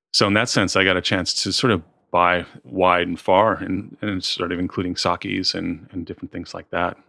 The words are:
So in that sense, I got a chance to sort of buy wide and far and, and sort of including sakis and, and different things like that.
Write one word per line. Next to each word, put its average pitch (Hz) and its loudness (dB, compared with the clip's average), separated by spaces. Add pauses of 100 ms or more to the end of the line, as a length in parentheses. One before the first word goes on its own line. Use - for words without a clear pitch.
(120)
So - 4
in 101 2
that 113 2
sense, 101 0
I 95 4
got 92 4
a 90 0
chance - -2
to 98 -2
sort 127 2
of 87 2 (280)
buy 87 2 (180)
wide 90 2
and 85 -6
far 98 4
and, - -6
and 101 -4
sort 90 -4
of 87 -2
including 90 -4
sakis 95 -2
and, 85 -6
and 87 -8
different - -12
things 87 -12
like 85 -14
that. 87 -2 (120)